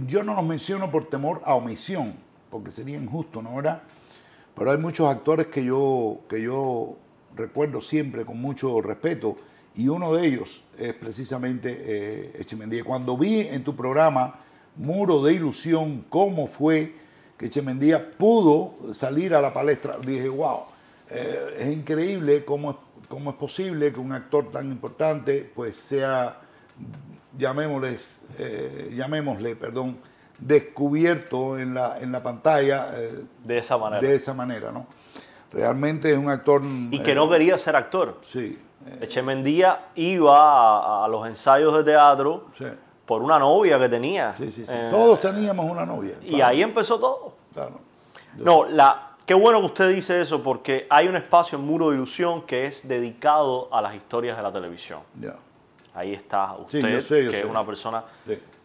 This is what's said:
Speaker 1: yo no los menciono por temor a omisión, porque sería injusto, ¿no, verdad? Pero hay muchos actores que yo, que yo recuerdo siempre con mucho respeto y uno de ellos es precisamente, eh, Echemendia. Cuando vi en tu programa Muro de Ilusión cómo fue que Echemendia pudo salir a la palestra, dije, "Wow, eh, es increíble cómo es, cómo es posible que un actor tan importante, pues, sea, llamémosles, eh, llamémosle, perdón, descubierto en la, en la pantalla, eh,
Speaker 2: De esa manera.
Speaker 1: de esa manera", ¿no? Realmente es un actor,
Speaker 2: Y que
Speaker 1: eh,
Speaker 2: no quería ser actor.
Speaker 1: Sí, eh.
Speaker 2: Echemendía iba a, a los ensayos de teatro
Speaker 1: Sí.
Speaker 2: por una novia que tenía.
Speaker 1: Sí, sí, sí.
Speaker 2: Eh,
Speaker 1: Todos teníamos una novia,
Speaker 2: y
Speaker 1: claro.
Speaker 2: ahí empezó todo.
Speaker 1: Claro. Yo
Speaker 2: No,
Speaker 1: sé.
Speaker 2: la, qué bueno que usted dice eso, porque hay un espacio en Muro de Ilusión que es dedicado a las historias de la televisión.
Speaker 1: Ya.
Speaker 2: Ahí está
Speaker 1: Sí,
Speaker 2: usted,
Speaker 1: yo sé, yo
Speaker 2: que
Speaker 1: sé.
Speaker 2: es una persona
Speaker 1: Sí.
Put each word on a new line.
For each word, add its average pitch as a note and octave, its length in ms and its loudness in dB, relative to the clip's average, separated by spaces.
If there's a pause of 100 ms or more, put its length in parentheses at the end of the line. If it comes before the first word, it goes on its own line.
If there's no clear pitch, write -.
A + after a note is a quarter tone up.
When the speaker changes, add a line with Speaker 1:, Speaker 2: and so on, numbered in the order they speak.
Speaker 1:
yo F#3 180 -2
no G#3 100 -6
los F#3 100 -2
menciono F#3 460 -6
por D#3 160 -2
temor C#3+ 380 -6
a C#3 100 2
omisión, A#2 600 -4 (360)
porque G2 220 -12
sería C3+ 240 -14
injusto, C#3 460 -10
¿no, A#2 140 -14
verdad? D#3+ 260 -4 (760)
Pero A#2+ 160 0
hay D3 60 2
muchos D#3+ 300 0
actores D3+ 380 0
que C3+ 180 -4
yo, C3 540 0 (100)
que A2 140 -4
yo B2 540 -4 (400)
recuerdo C3 440 -4
siempre C3 440 -4
con A2+ 160 -12
mucho C3 420 -2
respeto A2 540 -4 (380)
y A#2 140 -2
uno E3 260 -2
de E3+ 120 2
ellos - 360 -4 (140)
es A#2 180 -8
precisamente, B2 840 -8
eh, G#2 600 -8
Echemendia. A2 440 -8
Cuando B2+ 320 -4
vi G#3 260 2
en C3 220 -6
tu C#3 120 -6
programa C3+ 580 2 (420)
Muro E3 460 0
de D#3 120 4
Ilusión D#3 720 -2
cómo E3+ 400 0
fue D#3 460 0 (440)
que - 80 -8
Echemendia C3+ 720 0
pudo F#3 560 4 (180)
salir D#3 420 -2
a C#3+ 60 8
la C#3 120 0
palestra, C3+ 520 -2
dije, C3 240 -4
"Wow, C3+ 320 -2 (480)
eh, C#3 520 -8
es C3+ 160 -4
increíble D#3 680 0
cómo C#3+ 280 -6
es, - 40 -10 (320)
cómo C#3+ 220 -10
es C3+ 60 -14
posible D3+ 560 -4
que A#2+ 80 -10
un C3 120 -8
actor C#3 380 -2
tan C#3 200 -8
importante, C#3 840 -4
pues, A#2 220 -8
sea, C3+ 600 -4 (1000)
llamémosles, C3 840 -4 (200)
eh, C3 560 -10
llamémosle, B2+ 640 -6
perdón, B2 400 -8 (420)
descubierto C#3+ 1200 0
en B2+ 160 -6
la, B2 260 -4
en B2+ 120 -6
la B2+ 100 -6
pantalla, C#3 760 0
eh, A#2 280 -10 (200)
Speaker 2:
De A#2+ 140 -2
esa A#2 200 -2
manera. G#2+ 280 -2
Speaker 1:
de C#3 80 4
esa C3+ 200 -4
manera", A#2+ 380 -8
¿no? B2 140 -12 (640)
Realmente C#3 640 0
es C#3 60 4
un C#3+ 100 -2
actor, C#3 340 2 (280)
Speaker 2:
Y C#3 100 -4
que C#3+ 120 2
Speaker 1:
eh, - 20 4
Speaker 2:
no D3+ 140 4
quería E3+ 300 4
ser D3+ 180 0
actor. D#3 500 0
Speaker 1:
Sí, - 320 -8 (280)
eh. - 160 -18
Speaker 2:
Echemendía C3+ 920 2
iba E3 440 6
a, A2 680 6
a A2 40 0
los A2 180 -4
ensayos C#3 500 4
de D3+ 80 4
teatro D3 640 6 (100)
Speaker 1:
Sí. C3+ 80 -12 (420)
Speaker 2:
por A2+ 160 0
una D3+ 160 6
novia D3+ 400 6
que B2+ 100 4
tenía. A#2+ 480 -2
Speaker 1:
Sí, C3+ 140 -8
sí, A2 160 -16
sí. C3 80 -10
Speaker 2:
Eh, A#2 160 -4
Speaker 1:
Todos A3 300 6
teníamos F#3+ 500 -2
una E3+ 140 -6
novia, D#3+ 380 -8
Speaker 2:
y - 80 -12
Speaker 1:
claro. C#3 160 4
Speaker 2:
ahí C3+ 160 4
empezó A3+ 360 0
todo. B3 360 -4 (180)
Speaker 1:
Claro. - 280 -12 (580)
Yo - 60 -10
Speaker 2:
No, E3 220 8
Speaker 1:
sé. - 60 -8
Speaker 2:
la, C#3+ 380 6 (160)
qué F#3 80 4
bueno A3 260 8
que F#3 60 0
usted F#3 280 2
dice F3 280 0
eso, D3+ 200 -2
porque C3 460 -2
hay D3+ 180 6
un F#3 100 -2
espacio E3+ 420 2
en C#3 80 -8
Muro D#3+ 240 2
de C#3 60 2
Ilusión E3 500 -4
que C3 200 -4
es C#3 220 -12
dedicado B2+ 840 0
a A2+ 100 0
las G#2 120 -6
historias A#2 440 -6
de G#2+ 40 -8
la G2+ 100 -4
televisión. F2 480 -12 (200)
Speaker 1:
Ya. G#1+ 160 -12 (580)
Speaker 2:
Ahí F#2+ 200 -8
está G2 400 -4 (140)
Speaker 1:
Sí, D3 100 -4
Speaker 2:
usted, A#2+ 160 2
Speaker 1:
yo C3 80 0
sé, D3 220 4
yo A#2 60 -2
Speaker 2:
que G#2 60 -4
Speaker 1:
sé. G2+ 80 -2
Speaker 2:
es G#2+ 60 -4
una A2 160 -2
persona A2+ 360 -6 (240)
Speaker 1:
Sí. G#2+ 120 -6 (260)